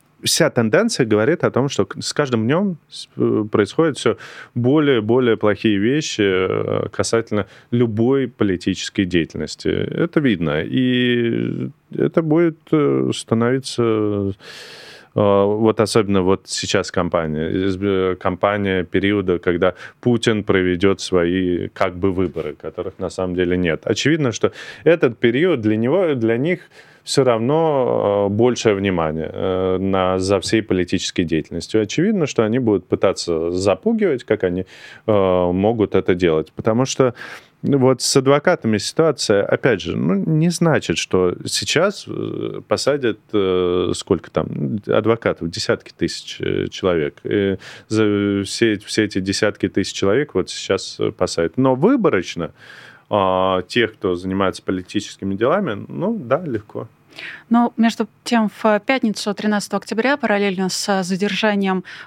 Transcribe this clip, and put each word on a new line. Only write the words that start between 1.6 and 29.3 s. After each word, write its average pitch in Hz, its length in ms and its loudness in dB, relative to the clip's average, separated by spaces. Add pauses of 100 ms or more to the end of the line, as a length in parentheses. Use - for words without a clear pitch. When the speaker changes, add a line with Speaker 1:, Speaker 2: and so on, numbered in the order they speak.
Speaker 1:
что 101 180 0
к-, - 160 -14
с - 100 -8
каждым 123 320 0
днем 170 320 0 (140)
с-, - 260 -18
э, 113 340 0
происходят 131 460 0
все 110 200 0 (380)
более 135 440 4
и - 20 0
более 113 360 2
плохие 104 420 2
вещи, 123 440 0
э, 92 680 0
касательно 107 560 -2 (240)
любой 120 580 2
политической 98 800 -2
деятельности. 80 640 -2
Это - 520 -2
видно. 85 420 0
И 123 1080 0 (260)
это 156 260 0
будет, 160 340 2 (160)
э, 135 420 0
становиться, 120 680 0
э, 104 500 0 (840)
вот 104 640 4
особенно 101 420 2
вот 95 240 2
сейчас - 440 -4
кампания, 82 580 -2 (180)
изб-, 92 500 -2
кампания 98 680 0
периода, 95 540 0
когда 90 360 0 (260)
Путин 113 440 0
проведет 92 560 2
свои 90 680 0
как 95 280 -2
бы 95 140 0
выборы, 82 500 -4
которых 90 380 -10
на 92 120 -6
самом 92 240 -4
деле 90 220 0
нет. 85 280 0
Очевидно, 135 480 0
что - 180 0 (340)
этот 151 340 4
период 131 420 2
для 107 160 2
него, 147 380 0
для 113 240 0
них 165 220 -2 (440)
все - 180 0
равно, 120 1040 2
э, 101 80 0
большее 113 400 4
внимание, 82 580 -2